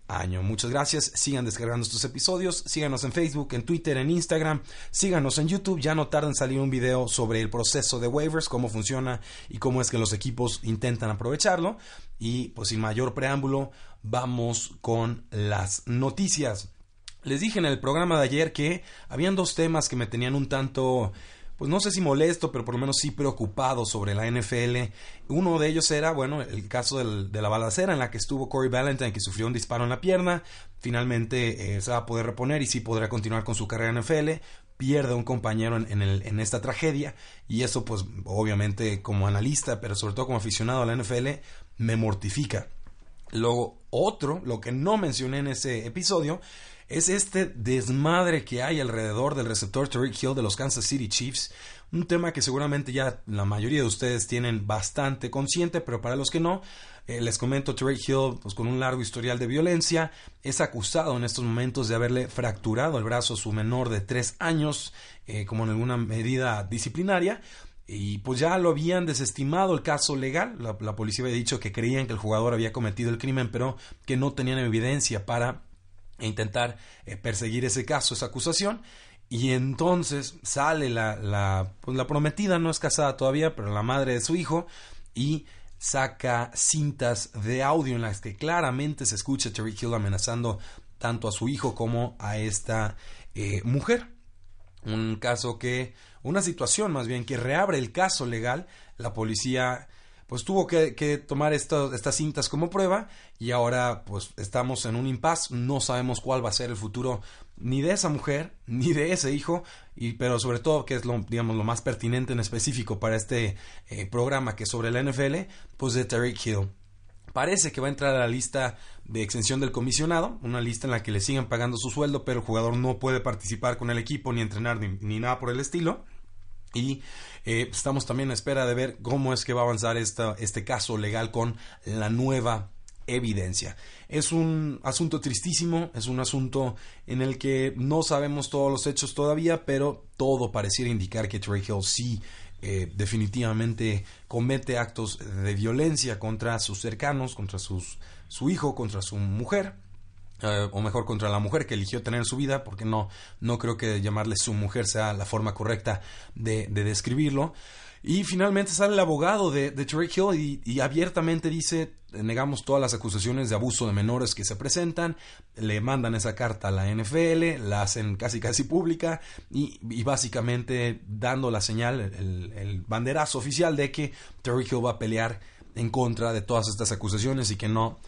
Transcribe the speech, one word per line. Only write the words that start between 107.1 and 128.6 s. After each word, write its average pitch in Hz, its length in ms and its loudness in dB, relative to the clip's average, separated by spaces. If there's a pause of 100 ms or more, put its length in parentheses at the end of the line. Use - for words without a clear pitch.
ni 131 260 0
de 170 100 4
esa 196 160 2
mujer, 147 520 -2
<laughs> - 60 -18
ni 127 260 2
de 151 200 2
ese 143 200 2
hijo, 175 300 0 (320)
y, 117 200 -4
pero 123 240 2
sobre 120 200 0
todo, 151 260 4
que 131 120 -2
es 120 80 -4
lo, 120 160 0
digamos, 110 360 0
lo 107 80 0
más 113 180 0
pertinente 123 500 0
en 120 80 0
específico 113 580 -2
para 110 180 2
este, 107 400 0 (320)
eh, 101 180 -6
programa 120 500 0
que 107 80 -6
es 104 60 -2
sobre 113 200 0
la 123 100 2
N 139 100 2
F 131 140 0
L, 170 240 0 (280)
pues 131 180 0
de 123 100 2
Tyreek 120 420 0
Hill. 98 220 2 (640)
Parece 165 380 2
que - 100 -6
va 131 60 0
a 143 40 2
entrar 139 260 2
a 127 40 4
la 120 60 4
lista 127 500 -2 (280)
de 110 180 -2
exención 120 380 0
del 131 100 2
comisionado, 156 720 2
una 120 180 -2
lista 117 260 -2
en 131 40 0
la 113 120 0
que 110 100 -4
le 104 80 2
siguen 135 260 0
pagando 120 300 0
su 113 140 -4
sueldo, 143 340 0
pero 123 160 0
el 104 60 -8
jugador 113 300 2
no 123 220 2
puede 127 220 2
participar 117 560 -2
con 120 140 -2
el 117 80 2
equipo, 131 340 -2
ni 117 80 0
entrenar, 107 400 0
ni, 104 80 -2 (120)
ni 107 200 -2
nada 123 180 0
por 123 120 -2
el 123 100 0
estilo. 165 440 0 (680)
Y, 135 280 0 (420)
eh, 117 260 0
estamos 139 360 0
también 131 240 0
a 123 40 -2
espera 135 320 0